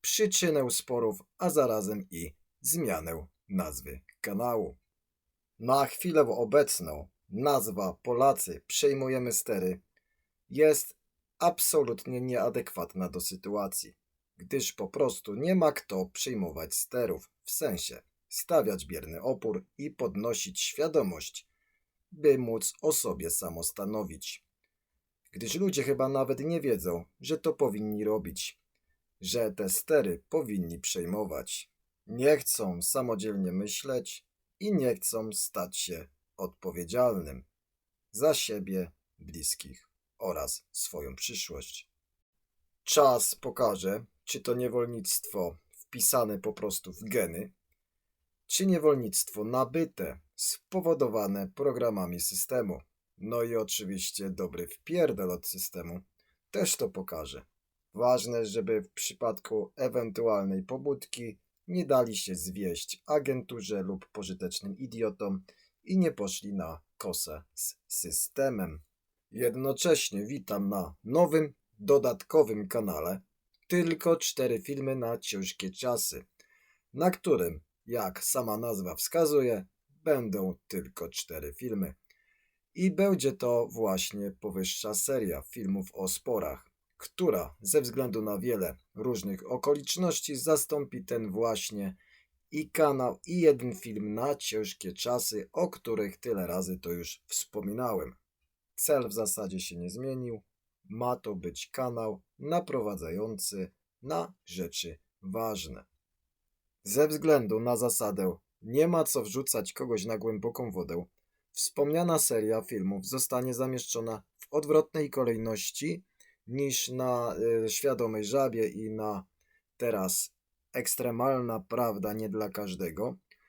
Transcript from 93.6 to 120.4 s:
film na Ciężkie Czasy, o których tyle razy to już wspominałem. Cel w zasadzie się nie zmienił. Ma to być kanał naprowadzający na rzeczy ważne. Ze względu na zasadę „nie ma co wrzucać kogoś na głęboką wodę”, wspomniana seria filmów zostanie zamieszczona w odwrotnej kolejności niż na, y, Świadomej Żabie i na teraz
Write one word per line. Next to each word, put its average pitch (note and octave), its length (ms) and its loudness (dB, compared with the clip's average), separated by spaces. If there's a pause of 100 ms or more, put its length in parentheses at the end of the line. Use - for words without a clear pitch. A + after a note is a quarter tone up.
film G#2 400 -6
na C3+ 200 0
Ciężkie G2 580 -4
Czasy, A2+ 600 -2
o F3 160 0
których G#2 480 -4
tyle G2 300 -2
razy F#2 320 -2
to F2 120 -8
już F2 360 -8
wspominałem. G#2 880 -4 (640)
Cel C3+ 280 4
w G2+ 40 -10
zasadzie G2+ 480 -2
się F2 160 -8
nie F2 140 -6
zmienił. B2 520 -6 (420)
Ma A#2+ 320 -2
to G#2+ 180 -6
być F2+ 360 -8
kanał A#2 520 -4 (160)
naprowadzający G#2 1300 -4 (320)
na E3 300 -4 (120)
rzeczy F2+ 540 -8 (240)
ważne. F#2+ 640 -6 (1000)
Ze C3 240 4
względu C#3+ 520 4
na A#2+ 160 2
zasadę G#2 600 0 (260)
„nie C#3 260 4
ma E3 160 4
co B2+ 180 0
wrzucać G#2+ 500 -2
kogoś A2+ 320 -2
na A2 140 -4
głęboką A2+ 540 -4
wodę”, F2 320 -4 (480)
wspomniana D#3+ 640 2
seria A2 440 2
filmów G2 440 -2
zostanie B2+ 480 -2
zamieszczona A#2+ 680 -4 (160)
w - 160 -8
odwrotnej D3+ 560 4
kolejności A#2+ 920 -2 (420)
niż C3 420 -2
na, B2 460 0 (300)
y, A2 40 0
Świadomej A2+ 560 0
Żabie A#2 440 2
i G#2+ 220 -6
na G#2+ 340 -4 (520)
teraz - 580 0 (380)